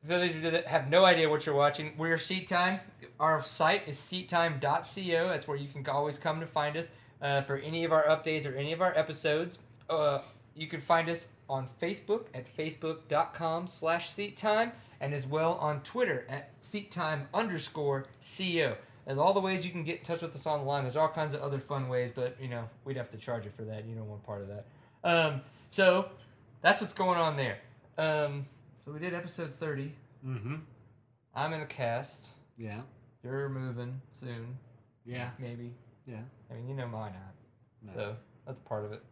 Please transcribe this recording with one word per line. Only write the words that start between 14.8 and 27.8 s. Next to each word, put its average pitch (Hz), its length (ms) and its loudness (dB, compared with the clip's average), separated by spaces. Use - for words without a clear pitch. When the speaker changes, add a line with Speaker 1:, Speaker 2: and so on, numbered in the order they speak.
Speaker 1:
and 139 140 -2
as 135 120 -4
well 160 280 2
on 151 280 0
Twitter 190 460 0
at 139 220 -8
seat 202 300 -8
time 156 420 -2
underscore 151 720 0
C 175 420 0
O. 117 120 0
There's 135 120 -2
all 175 140 6
the 196 80 4
ways 190 240 0
you 175 60 -4
can 170 140 -6
get 165 160 -4
in - 40 -20
touch 170 180 -4
with 160 120 -8
us 143 120 -6
online. 143 360 0
There's 127 140 -2
all 156 120 4
kinds 151 240 -2
of 143 80 -4
other 139 200 -2
fun 135 280 -4
ways, 123 240 0
but, 123 280 -4
you 131 80 -8
know, 117 200 -6
we'd 135 120 -6
have 120 140 -8
to 113 60 -16
charge 113 280 -6
you 104 80 -10
for - 100 -12
that. 107 240 -8
You 113 80 -10
don't 110 140 -8
want 101 160 -12
part 101 180 -8
of 98 60 -10
that. 101 180 -12
Um, 160 380 4
so 185 380 6
that's 196 200 6
what's 202 140 -6
going 185 240 4
on 160 180 2
there. 120 220 -2